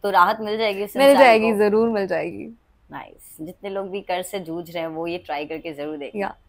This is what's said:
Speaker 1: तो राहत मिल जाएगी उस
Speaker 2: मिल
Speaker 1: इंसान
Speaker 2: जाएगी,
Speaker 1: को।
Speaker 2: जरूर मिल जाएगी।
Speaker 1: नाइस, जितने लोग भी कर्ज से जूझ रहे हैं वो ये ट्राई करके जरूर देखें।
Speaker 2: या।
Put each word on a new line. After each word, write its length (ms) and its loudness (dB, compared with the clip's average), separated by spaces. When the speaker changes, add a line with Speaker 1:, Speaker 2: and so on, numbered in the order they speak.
Speaker 1:
तो 60 -2
राहत 320 4
मिल 160 -4
जाएगी 260 -2
उस 140 -8
Speaker 2:
मिल 100 6
Speaker 1:
इंसान 160 8
Speaker 2:
जाएगी, 280 6
Speaker 1:
को। 60 0
Speaker 2:
जरूर 320 4
मिल 180 -2
जाएगी। 380 -6
Speaker 1:
नाइस, 500 -18
जितने 280 -12
लोग 200 -8
भी 120 -8
कर्ज 240 -6
से 140 -8
जूझ 320 -10
रहे 100 -8
हैं 80 -6
वो 180 -8
ये 100 -6
ट्राई 280 -8
करके 280 -12
जरूर 240 -10
देखें। 220 -10
Speaker 2:
या। 160 -6